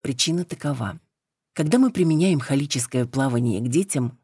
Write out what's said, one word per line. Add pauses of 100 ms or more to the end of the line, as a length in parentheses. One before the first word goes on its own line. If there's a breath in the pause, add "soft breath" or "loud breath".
Причина
такова. (540)
Когда
мы
применяем
халическое
плавание
к
детям